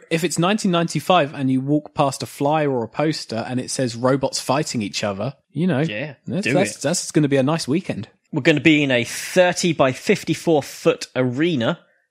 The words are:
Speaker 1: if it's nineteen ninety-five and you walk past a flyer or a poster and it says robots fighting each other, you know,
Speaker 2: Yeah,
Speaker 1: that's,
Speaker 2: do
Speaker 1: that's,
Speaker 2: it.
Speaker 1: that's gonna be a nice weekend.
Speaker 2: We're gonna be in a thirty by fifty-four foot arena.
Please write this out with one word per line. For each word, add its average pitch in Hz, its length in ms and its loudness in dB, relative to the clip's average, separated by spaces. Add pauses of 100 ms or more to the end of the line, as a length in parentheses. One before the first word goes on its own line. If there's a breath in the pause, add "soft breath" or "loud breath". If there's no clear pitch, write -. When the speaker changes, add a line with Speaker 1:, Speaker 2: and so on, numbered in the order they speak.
Speaker 1:
if 165 140 0
it's 160 160 -2
nineteen 190 320 2
ninety-five 170 600 2
and 135 180 -2
you 131 100 2
walk 147 320 -2
past 139 300 0
a - 20 -4
flyer 147 460 -2
or 120 120 -2
a 110 40 -6
poster 147 600 -4
and 127 120 -4
it - 120 -8
says 123 240 -4
robots 131 440 0
fighting 135 420 -2
each - 220 -6
other, 104 320 -4 (160)
you 170 160 -2
know, 139 140 0
Speaker 2:
Yeah, 135 340 -6 (100)
Speaker 1:
that's, 190 200 -6
Speaker 2:
do 123 80 2
Speaker 1:
that's, - 240 0
Speaker 2:
it. - 40 -14
Speaker 1:
that's - 300 -4
gonna 151 160 2
be 139 100 2
a 131 60 4
nice 160 240 -2
weekend. 123 400 -4 (240)
Speaker 2:
We're 151 100 -2
gonna 151 180 4
be 151 240 6
in 135 80 0
a 120 120 2
thirty 180 720 2
by 135 180 4
fifty-four 160 720 0
foot - 520 -2
arena. 127 640 0 (320)